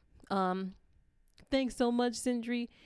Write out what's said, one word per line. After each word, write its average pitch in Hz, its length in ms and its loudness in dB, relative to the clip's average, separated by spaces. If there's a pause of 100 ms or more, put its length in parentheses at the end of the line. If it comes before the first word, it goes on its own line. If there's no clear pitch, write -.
(300)
um, 190 440 0 (760)
"Thanks 269 260 2
so 240 140 2
much, 240 240 2
Sindri. 240 560 -2 (160)